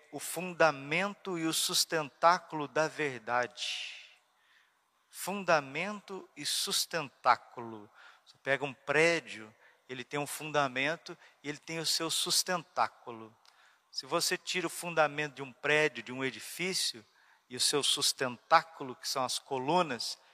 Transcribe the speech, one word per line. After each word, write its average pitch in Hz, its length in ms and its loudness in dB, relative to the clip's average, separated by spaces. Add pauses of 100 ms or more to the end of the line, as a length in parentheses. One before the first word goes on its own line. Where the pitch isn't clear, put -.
(100)
o 147 80 -10
fundamento 165 1200 0
e 160 80 0
o 160 80 2
sustentáculo 165 1120 2
da 156 220 0
verdade. 123 1040 -2 (1120)
Fundamento 180 1300 -2
e 147 80 -10
sustentáculo. 120 1400 0 (380)
Você - 160 -20
pega 135 220 0
um 135 100 -6
prédio, 135 800 0 (340)
ele 127 160 -10
tem - 140 -6
um 143 80 -2
fundamento 143 920 -2 (260)
e 143 60 -10
ele 147 100 -8
tem 165 200 -8
o 160 80 -4
seu 160 240 0
sustentáculo. 120 1200 -2 (560)
Se - 160 -12
você 165 300 2
tira 175 300 -2
o 160 40 -4
fundamento 151 680 0
de 139 60 -8
um 135 100 -12
prédio, 151 500 2
de 123 100 -10
um 131 120 -4
edifício, 131 840 -4 (420)
e 123 80 -10
o 123 40 -2
seu 143 220 2
sustentáculo, 135 1120 2
que - 120 -10
são 135 160 0
as - 140 -2
colunas, 139 800 0 (160)